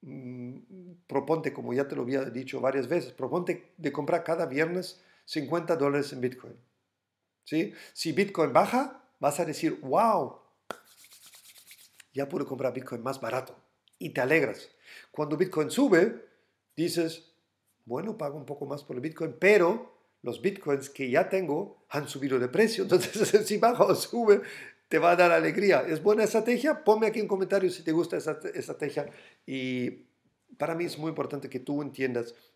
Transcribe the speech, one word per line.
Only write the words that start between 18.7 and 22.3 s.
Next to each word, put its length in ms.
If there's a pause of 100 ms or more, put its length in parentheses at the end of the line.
por 140
el 60
Bitcoin, 360
pero 560 (280)
los 200
Bitcoins 480
que 200
ya 180
tengo 600
han 200
subido 320